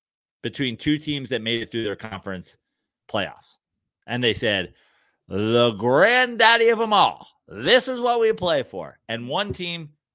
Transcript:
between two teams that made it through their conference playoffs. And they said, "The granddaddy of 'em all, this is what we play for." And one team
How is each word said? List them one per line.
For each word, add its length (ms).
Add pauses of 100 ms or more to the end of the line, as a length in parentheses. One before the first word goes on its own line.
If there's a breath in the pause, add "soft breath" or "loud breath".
(420)
between 340
two 220
teams 320
that 120
made 200
it 100
through 120
their 120
conference 640 (500)
playoffs. 500 (500)
And 140
they 120
said, 400 (560)
"The 480
granddaddy 920
of 120
'em 100
all, 340 (220)
this 400
is 140
what 180
we 140
play 300
for." 440
And 220
one 240
team 360 (240)